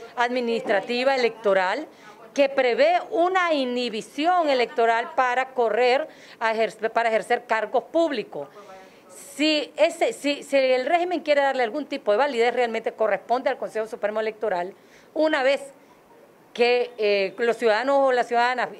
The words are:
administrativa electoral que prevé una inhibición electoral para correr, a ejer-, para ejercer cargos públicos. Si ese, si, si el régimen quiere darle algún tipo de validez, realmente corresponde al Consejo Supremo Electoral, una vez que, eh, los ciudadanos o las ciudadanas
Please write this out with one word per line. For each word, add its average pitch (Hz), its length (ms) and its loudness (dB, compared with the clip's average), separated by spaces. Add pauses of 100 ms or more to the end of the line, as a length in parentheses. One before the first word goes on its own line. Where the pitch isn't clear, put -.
(180)
administrativa 240 960 0
electoral 220 720 0 (460)
que 277 160 4
prevé 269 500 2 (100)
una 359 440 2
inhibición 262 960 -2
electoral 233 640 0
para 262 380 0
correr, 247 560 2 (320)
a 226 100 2
ejer-, 220 400 -2
para 233 160 0
ejercer 220 380 0
cargos 220 400 -2
públicos. 254 640 -4 (840)
Si 302 420 0
ese, 320 360 2
si, 277 300 -4
si - 140 0
el 254 280 2
régimen 339 360 0
quiere 294 200 2
darle 262 220 2
algún 247 220 -4
tipo 269 260 -2
de 208 60 4
validez, 240 360 2
realmente 226 400 -2
corresponde 220 560 -2
al 254 80 -2
Consejo 214 300 -6
Supremo 214 320 -6
Electoral, 208 540 -4 (400)
una 311 300 0
vez 277 180 2 (920)
que, 240 440 2
eh, 202 400 0
los 233 200 0
ciudadanos 240 420 2
o 269 120 4
las 240 160 0
ciudadanas 240 420 0 (100)